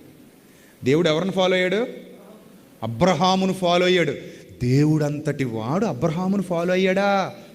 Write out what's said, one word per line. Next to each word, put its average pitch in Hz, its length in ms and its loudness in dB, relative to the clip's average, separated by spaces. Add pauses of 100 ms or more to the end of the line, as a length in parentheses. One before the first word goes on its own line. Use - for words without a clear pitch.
(840)
దేవుడు 156 260 2
ఎవరిని 170 220 0
ఫాలో 185 240 2
అయ్యాడు? 190 320 0 (960)
అబ్రహామును 185 720 2
ఫాలో 180 320 2
అయ్యాడు. 175 260 2 (520)
దేవుడంతటి 147 800 0
వాడు 123 420 -2
అబ్రహామును 175 580 -2
ఫాలో 180 300 -2
అయ్యాడా? 190 640 0 (200)